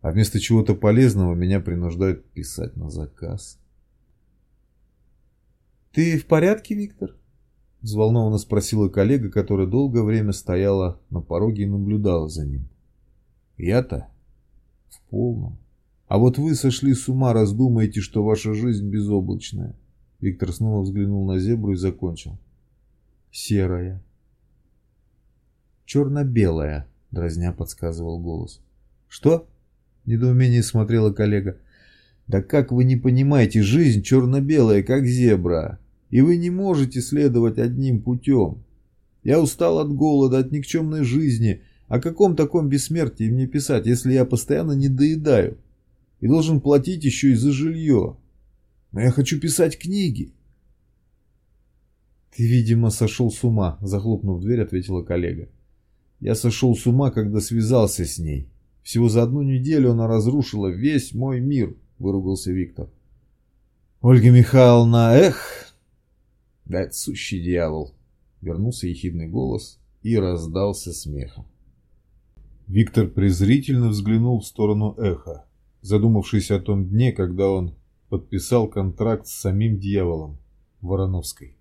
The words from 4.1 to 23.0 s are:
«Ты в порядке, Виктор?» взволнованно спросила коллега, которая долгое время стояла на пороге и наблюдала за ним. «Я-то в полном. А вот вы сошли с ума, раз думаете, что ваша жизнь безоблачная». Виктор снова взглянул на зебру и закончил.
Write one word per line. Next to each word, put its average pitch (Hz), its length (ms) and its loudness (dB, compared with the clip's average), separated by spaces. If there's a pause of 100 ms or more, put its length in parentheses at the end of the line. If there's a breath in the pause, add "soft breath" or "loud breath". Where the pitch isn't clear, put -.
«Ты 160 260 0
в - 80 -8
порядке, 190 480 0
Виктор?» 202 420 -10 (640)
взволнованно 110 580 0
спросила 104 500 0
коллега, 104 420 0
которая 95 360 0
долгое 117 360 0
время 107 300 0
стояла 95 760 -2
на 87 120 -6
пороге 101 420 -2
и 98 40 -2
наблюдала 101 600 -2
за 80 160 -8
ним. 69 240 -8 (880)
«Я-то 95 520 -2 (800)
в - 200 -20
полном. 117 500 -6 (500)
А 98 100 2
вот 123 180 4
вы 151 180 0
сошли 135 400 0
с - 140 -6
ума, 131 240 0
раз 110 200 2
думаете, 110 480 0
что 104 240 -4
ваша 107 300 -2
жизнь 107 340 -4
безоблачная». 101 840 -4 (460)
Виктор 92 320 -4
снова 107 300 -2
взглянул 98 440 -2
на 95 120 -2
зебру 104 340 -2
и 92 40 -2
закончил. 87 640 -6 (920)